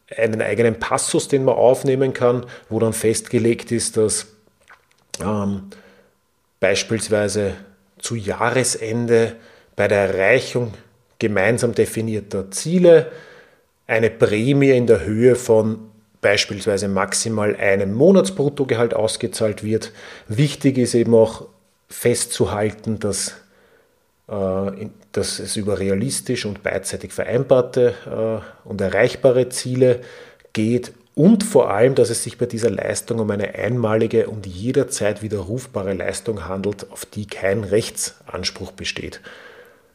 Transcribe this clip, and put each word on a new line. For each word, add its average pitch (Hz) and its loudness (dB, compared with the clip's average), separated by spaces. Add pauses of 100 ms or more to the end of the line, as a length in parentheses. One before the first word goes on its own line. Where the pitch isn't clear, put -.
(160)
einen 110 0
eigenen 110 0
Passus, - -2
den 135 0
man 127 2
aufnehmen 131 2
kann, 123 0 (240)
wo 110 -2
dann 113 2
festgelegt 113 0
ist, 113 -4
dass, 107 0 (920)
ähm, 98 -4 (920)
beispielsweise 101 -2 (440)
zu - -10
Jahresende 113 0 (400)
bei 101 0
der 101 2
Erreichung 113 0 (440)
gemeinsam 110 0
definierter 104 -2
Ziele 170 4 (760)
eine 113 2
Prämie 123 2
in 120 4
der 107 6
Höhe 113 4
von 110 2 (420)
beispielsweise 101 0
maximal 104 -2
einem 98 0
Monatsbruttogehalt 135 2
ausgezahlt 110 -2
wird. 110 -4 (360)
Wichtig 135 0
ist 120 0
eben 117 4
auch - 4 (400)
festzuhalten, 107 -2
dass, - -6 (920)
äh, 98 -2
in, 107 -12 (200)
dass - -4
es 107 -8
über 101 -2
realistisch 107 -2
und 101 -8
beidseitig 95 -6
vereinbarte, 123 2 (120)
äh, 110 -8
und 101 -8
erreichbare 123 2
Ziele 127 0 (520)
geht 117 -2 (220)
und 190 6
vor - 4
allem, 117 4
dass 113 4
es 117 -4
sich - -10
bei 123 -2
dieser 117 -2
Leistung 110 -4
um 107 -2
eine 101 -4
einmalige 113 0
und 107 -10
jederzeit 107 -2
widerrufbare 101 -6
Leistung 95 -6
handelt, 98 -8
auf - -16
die - -12
kein 101 -4
Rechtsanspruch - -6
besteht. - -10 (760)